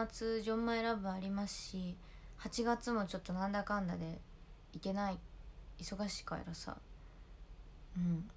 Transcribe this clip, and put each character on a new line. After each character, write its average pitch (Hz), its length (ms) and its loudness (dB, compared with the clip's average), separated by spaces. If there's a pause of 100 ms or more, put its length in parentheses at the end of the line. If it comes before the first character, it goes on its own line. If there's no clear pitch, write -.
(120)
末 226 300 2
ジ 208 80 2
ョ 220 60 4
ン 233 100 4
マ 233 100 6
イ 226 60 4
ラ 226 140 4
ブ 196 120 0
あ 190 100 2
り 190 120 0
ま 202 160 2
す - 240 -4
し、 180 260 -2 (420)
八 226 260 0
月 233 260 4
も 214 160 4
ち - 80 -4
ょ 185 40 2
っ - 40 -2
と - 100 -2
な 185 140 4
ん 202 60 4
だ 202 100 4
か 208 160 4
ん 196 80 2
だ 175 100 2
で 165 240 -2 (520)
行 170 100 -8
け 190 100 2
な 196 200 4
い。 180 60 -2 (600)
忙 196 300 0
し - 120 -2
い - 40 -10
か 165 120 -2
ら 180 60 -2 (120)
さ。 - 220 -6 (1200)
う 180 40 2
ん、 175 360 4